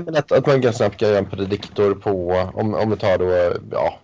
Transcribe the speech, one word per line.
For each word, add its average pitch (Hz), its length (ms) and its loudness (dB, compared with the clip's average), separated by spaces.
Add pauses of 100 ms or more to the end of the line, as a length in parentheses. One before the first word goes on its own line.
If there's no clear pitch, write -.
men 165 100 -6
att, 147 160 0
att 131 140 4
man 139 160 4
ganska 117 160 2
snabbt 104 200 0
kan 107 120 2
göra 104 100 4
en 98 100 -4
prediktor 98 640 -2
på, 98 160 -4 (420)
om, 107 220 -2
om 107 140 0
vi 104 80 0
tar 95 200 2
då, 90 400 2 (140)
ja, - 320 -2